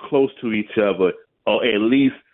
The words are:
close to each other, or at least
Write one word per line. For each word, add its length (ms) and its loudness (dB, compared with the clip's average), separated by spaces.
close 220 0
to 120 -4
each 240 -4
other, 360 0
or 180 0
at 160 0
least 340 2